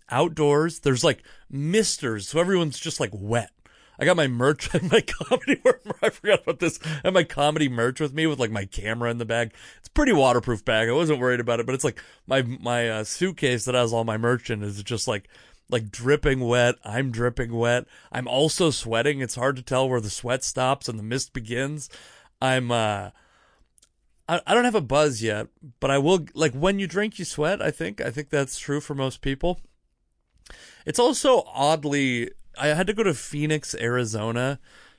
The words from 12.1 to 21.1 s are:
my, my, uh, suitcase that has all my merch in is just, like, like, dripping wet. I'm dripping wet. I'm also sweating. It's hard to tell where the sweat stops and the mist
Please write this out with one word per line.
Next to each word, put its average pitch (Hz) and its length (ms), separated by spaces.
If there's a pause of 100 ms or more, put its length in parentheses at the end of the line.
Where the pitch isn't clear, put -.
my, 135 160
my, 120 480
uh, 110 140
suitcase 139 640
that 127 100
has 117 180
all 113 100
my 110 140
merch 117 320
in 107 140
is 101 180
just, 107 260
like, 107 220 (400)
like, 110 200
dripping 131 520
wet. 120 420
I'm 120 280
dripping 117 420
wet. 120 320 (260)
I'm 123 160
also 147 440
sweating. 120 500
It's 123 140
hard 131 200
to 127 60
tell 131 260
where 123 140
the 104 80
sweat 123 340
stops 131 460
and 110 100
the 104 40
mist 120 280